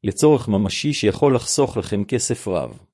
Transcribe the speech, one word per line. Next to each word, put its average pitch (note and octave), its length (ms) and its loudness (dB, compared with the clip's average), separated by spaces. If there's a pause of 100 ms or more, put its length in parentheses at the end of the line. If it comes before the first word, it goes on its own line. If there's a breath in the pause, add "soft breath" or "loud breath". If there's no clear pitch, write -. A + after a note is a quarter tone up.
לצורך C#3+ 440 4
ממשי G#2 440 0
שיכול C3 420 2
לחסוך B2 420 0
לכם G2+ 280 -4
כסף A#2+ 440 -4
רב. D2+ 300 -4 (160)